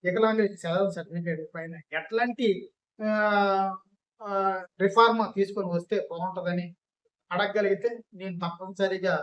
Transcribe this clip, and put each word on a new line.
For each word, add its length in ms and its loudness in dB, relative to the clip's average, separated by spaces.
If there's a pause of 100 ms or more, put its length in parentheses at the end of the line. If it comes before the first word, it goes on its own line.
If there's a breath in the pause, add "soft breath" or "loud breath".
వికలాంగుల 500 4
చదవ 360 0
సర్టిఫికేట్ 540 -6 (100)
పైన 200 -10 (200)
ఎట్లాంటి, 560 0 (500)
ఆ, 80 -2 (1120)
ఆ, 100 -8 (500)
రిఫార్మ్ 520 4
తీసుకొని 360 -2
వస్తే 420 -2
బాగుంటుందని 640 -6 (560)
అడగగలిగితే 580 0 (240)
నేను 240 -8
తప్పనిసరిగా 840 -2